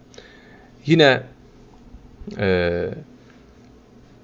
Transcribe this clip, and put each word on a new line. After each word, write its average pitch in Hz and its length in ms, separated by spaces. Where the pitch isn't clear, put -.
Yine, 147 380
e, 87 500